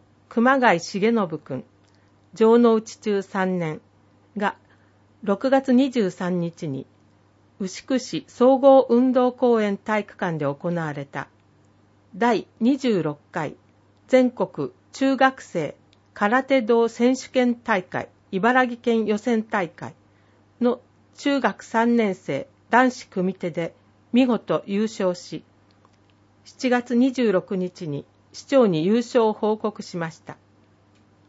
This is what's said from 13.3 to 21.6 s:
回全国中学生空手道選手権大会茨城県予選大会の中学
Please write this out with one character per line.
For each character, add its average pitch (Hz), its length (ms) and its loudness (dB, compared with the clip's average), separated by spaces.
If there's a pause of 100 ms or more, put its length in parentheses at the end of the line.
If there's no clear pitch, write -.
回 160 240 -8 (540)
全 254 240 4
国 160 400 -6 (200)
中 269 240 0
学 262 240 2
生 - 360 -8 (380)
空 214 280 0
手 262 200 2
道 233 260 2
選 240 260 0
手 - 140 -12
権 247 260 0
大 214 300 -2
会 - 240 -8 (240)
茨 240 320 2
城 240 120 -8
県 226 280 -2
予 208 140 -2
選 220 260 -2
大 202 240 -4
会 - 260 -16 (680)
の 240 200 0 (360)
中 277 220 -2
学 226 240 -4